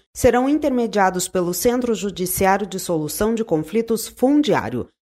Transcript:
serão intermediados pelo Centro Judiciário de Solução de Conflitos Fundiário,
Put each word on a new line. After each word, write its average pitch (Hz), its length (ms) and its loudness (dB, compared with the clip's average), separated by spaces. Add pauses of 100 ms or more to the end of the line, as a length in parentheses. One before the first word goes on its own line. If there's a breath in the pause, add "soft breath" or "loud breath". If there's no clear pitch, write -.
(140)
serão 247 340 4
intermediados 226 800 0
pelo 175 260 -2
Centro 240 400 0
Judiciário 190 760 0
de 185 100 -10
Solução 175 560 -2
de 220 100 -2
Conflitos 220 600 -2
Fundiário, 190 800 0 (220)